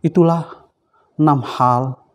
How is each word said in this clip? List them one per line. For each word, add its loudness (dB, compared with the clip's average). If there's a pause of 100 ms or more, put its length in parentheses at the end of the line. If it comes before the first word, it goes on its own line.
Itulah 0 (480)
enam 2
hal -2 (120)